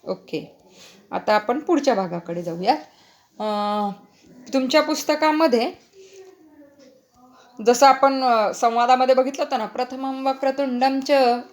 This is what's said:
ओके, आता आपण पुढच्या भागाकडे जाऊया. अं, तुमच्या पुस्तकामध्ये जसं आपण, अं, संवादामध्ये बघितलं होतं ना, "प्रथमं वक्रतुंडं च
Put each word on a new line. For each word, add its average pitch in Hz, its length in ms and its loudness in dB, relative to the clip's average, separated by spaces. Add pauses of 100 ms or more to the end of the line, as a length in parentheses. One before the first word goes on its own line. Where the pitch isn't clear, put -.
ओके, - 520 -10 (560)
आता 214 220 0
आपण 240 240 0
पुढच्या 285 360 0
भागाकडे 175 480 -6
जाऊया. 175 300 -2 (680)
अं, 208 500 -2 (640)
तुमच्या 269 280 2
पुस्तकामध्ये 311 920 0 (1900)
जसं 247 200 6
आपण, 269 380 4
अं, 226 280 2
संवादामध्ये 247 640 2
बघितलं 262 300 0
होतं 277 140 -4
ना, 220 80 -4
"प्रथमं 262 580 -8
वक्रतुंडं 269 760 -2
च 269 120 -2 (400)